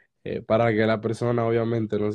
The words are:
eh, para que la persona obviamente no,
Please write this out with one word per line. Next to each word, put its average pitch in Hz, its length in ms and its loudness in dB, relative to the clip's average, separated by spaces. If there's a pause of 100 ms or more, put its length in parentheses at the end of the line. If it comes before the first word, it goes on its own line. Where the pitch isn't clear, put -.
(240)
eh, - 180 -6
para 113 300 2
que 110 140 2
la 113 160 2
persona 117 440 -2
obviamente 113 520 0
no, 104 180 -2